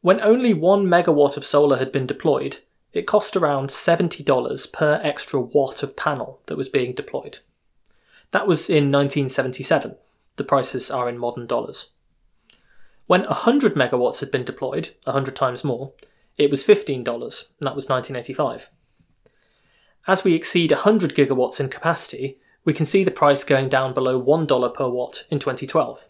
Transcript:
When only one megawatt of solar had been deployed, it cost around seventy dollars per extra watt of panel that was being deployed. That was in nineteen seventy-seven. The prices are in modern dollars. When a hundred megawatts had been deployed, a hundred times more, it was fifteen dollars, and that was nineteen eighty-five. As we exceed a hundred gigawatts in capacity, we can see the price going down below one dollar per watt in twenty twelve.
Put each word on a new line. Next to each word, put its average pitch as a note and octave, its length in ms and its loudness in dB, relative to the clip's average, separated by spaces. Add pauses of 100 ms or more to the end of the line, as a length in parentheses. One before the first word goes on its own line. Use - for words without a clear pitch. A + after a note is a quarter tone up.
When G3+ 200 4
only A3+ 340 4
one F#3+ 320 2
megawatt E3+ 500 4
of C#3 80 -8
solar C#3+ 320 4
had C3 140 -2
been C3 160 -2
deployed, C3+ 520 -2 (340)
it F3 140 -4
cost - 300 0
around C#3+ 340 0
seventy E3+ 520 0
dollars C3 440 0
per D3+ 360 0
extra D3 380 -4
watt B2 420 0
of C#3 140 -10
panel C3+ 500 -6
that - 100 -8
was C3+ 140 -8
being B2+ 240 -2
deployed. - 460 -10 (880)
That - 160 0
was F3 240 2
in D3 200 4
nineteen C#3 380 2
seventy-seven. C3 680 -2 (400)
The - 80 -4
prices C3 460 -2
are B2 180 -2
in A#2+ 100 -8
modern A#2+ 280 -6
dollars. - 440 -6 (1160)
When F3+ 200 4
a - 80 -2
hundred B3 400 2
megawatts B2 460 0
had C3+ 100 -8
been B2 140 -2
deployed, C3+ 460 -6 (140)
a C3 80 -4
hundred C3 240 -2
times B2 280 -4
more, C3+ 280 -4 (460)
it C#3+ 120 4
was C#3+ 140 0
fifteen D#3 400 4
dollars, A#2+ 540 -8
and D3+ 80 -4
that B2+ 80 -4
was C#3 160 -6
nineteen C3 260 -2
eighty-five. B2 540 -6 (1400)
As F#3 180 0
we F3+ 100 4
exceed D#3+ 380 2
a C#3 40 4
hundred G3 380 2
gigawatts B2+ 460 2
in C3+ 80 -2
capacity, - 680 -6 (260)
we D#3 80 2
can D3+ 140 0
see G3 180 4
the F3+ 60 2
price C#3+ 340 2
going C3+ 240 2
down C3 240 0
below B2+ 260 0
one D3 280 2
dollar B2+ 240 2
per C3+ 180 -4
watt B2 420 -6
in D3 80 -2
twenty C3+ 280 -6
twelve. C3 440 -2